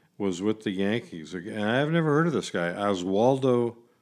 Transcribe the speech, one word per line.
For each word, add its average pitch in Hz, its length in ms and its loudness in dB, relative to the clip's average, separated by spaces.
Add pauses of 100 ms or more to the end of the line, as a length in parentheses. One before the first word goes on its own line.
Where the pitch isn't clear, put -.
(180)
was 95 240 -2
with 107 220 -2
the 107 80 -2
Yankees. 92 600 -4
And 104 300 -6
I've 131 280 2
never 165 180 2
heard 156 180 4
of 160 60 0
this 104 160 -2
guy, 87 240 -2
Oswaldo 113 1040 2 (240)